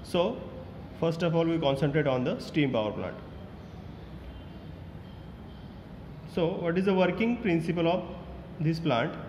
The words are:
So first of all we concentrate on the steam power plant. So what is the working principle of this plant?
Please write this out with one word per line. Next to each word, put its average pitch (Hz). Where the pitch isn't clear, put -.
So 190
first 165
of 165
all 165
we 165
concentrate 143
on 127
the 180
steam 143
power 107
plant. 92
So 170
what 170
is 190
the 196
working 185
principle 165
of 185
this 160
plant? 151